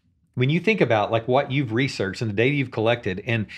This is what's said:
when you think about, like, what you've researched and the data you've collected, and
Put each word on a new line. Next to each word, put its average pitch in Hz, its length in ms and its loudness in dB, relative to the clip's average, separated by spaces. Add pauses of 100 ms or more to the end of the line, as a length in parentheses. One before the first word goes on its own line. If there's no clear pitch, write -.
(340)
when 127 140 0
you 160 120 2
think 214 200 2
about, 104 320 2
like, 113 160 0
what 131 240 2
you've 127 220 -2
researched 117 480 -2
and 110 80 -2
the 101 40 -6
data 123 200 2
you've 139 160 -2
collected, 107 560 -2
and 117 200 -2 (120)